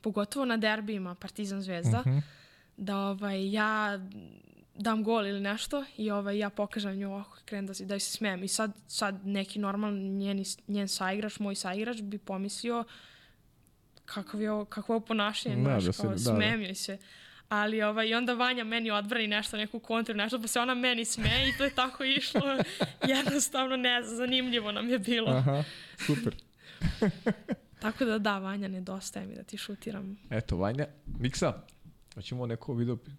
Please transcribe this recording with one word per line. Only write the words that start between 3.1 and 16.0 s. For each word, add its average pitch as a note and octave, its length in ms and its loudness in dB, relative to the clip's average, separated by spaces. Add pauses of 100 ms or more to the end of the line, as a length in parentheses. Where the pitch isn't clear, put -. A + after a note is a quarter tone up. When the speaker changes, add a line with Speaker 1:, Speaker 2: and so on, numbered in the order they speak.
Speaker 1:
ja G#3+ 480 0 (760)
dam A3 280 2
gol G#3+ 240 4
ili G3+ 140 0
nešto A3 440 -2 (120)
i, G#3+ 140 0
ovaj, G3+ 260 0
ja G#3 120 0
pokažem G3+ 460 -2
nju G3 140 -4
ovako, G3 360 -10
krenem G3 200 -6
da G3 80 -6
se, F#3+ 120 -8
da G3 80 -4
joj G3 60 -2
se - 120 -2
smejem. F#3+ 320 -2
I G3 40 -4
sad, G#3+ 240 0 (160)
sad G3 380 -2
neki G3 340 -2
normalan G#3 360 0
njeni, G3 480 0 (240)
njen G3+ 200 0
saigrač, G3+ 520 -2
moj G3+ 160 -2
saigrač G#3+ 420 -4
bi G#3 200 -6
pomislio G#3 680 -4 (1200)
kakav G#3 360 -6
je G#3+ 100 0
ovo, G#3 140 -2
kakvo G#3+ 280 -4
je A#3 40 4
ovo A3 80 -2
ponašanje, G#3 500 0
Speaker 2:
Da, B2 60 4
Speaker 1:
znaš, B2+ 220 4
Speaker 2:
da F2+ 80 4
se, - 100 -2